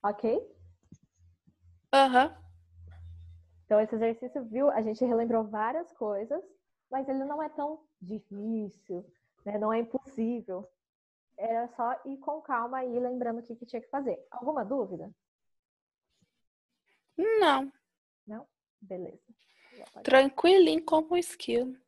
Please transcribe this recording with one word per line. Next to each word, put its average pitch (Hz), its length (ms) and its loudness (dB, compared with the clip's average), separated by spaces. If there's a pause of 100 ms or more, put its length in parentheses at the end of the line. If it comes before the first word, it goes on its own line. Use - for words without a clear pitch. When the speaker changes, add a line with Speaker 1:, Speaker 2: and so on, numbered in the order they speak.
Speaker 1:
Ok? 220 360 -2 (1500)
Speaker 2:
Aham. 269 420 6 (1300)
Speaker 1:
Então, 214 140 6
esse 220 160 0
exercício, 226 500 -4
viu? 247 240 0
A 247 120 -2
gente 220 240 -2
relembrou 233 400 0
várias 220 480 -6
coisas, 226 500 -6 (480)
mas 269 160 -4
ele 269 160 -2
não 294 180 -6
é 302 80 -6
tão 311 340 -8 (180)
difícil, 202 1040 -8 (400)
né? 208 120 -6
Não 214 140 -2
é 226 80 0
impossível. 226 880 -6 (680)
Era 226 320 -2
só 240 240 -4 (120)
ir 269 120 -8
com 294 240 -8
calma 254 420 -4
e 247 120 -4
ir 240 40 0
lembrando 247 400 -4
o 233 40 -16
que 233 120 -14
que 240 100 -16
tinha 233 160 -10
que - 80 -20
fazer. 269 280 -4 (120)
Alguma 277 360 -4
dúvida? 202 440 -6 (2000)
Speaker 2:
Não. 320 540 2 (560)
Speaker 1:
Não? 220 200 -16 (340)
Beleza. 185 400 -12 (520)
Vou 240 100 -20
apagar. - 200 -20
Speaker 2:
Tranquilinho 311 800 6
como 320 300 2
um 359 40 4
esquilo. 254 580 -2 (120)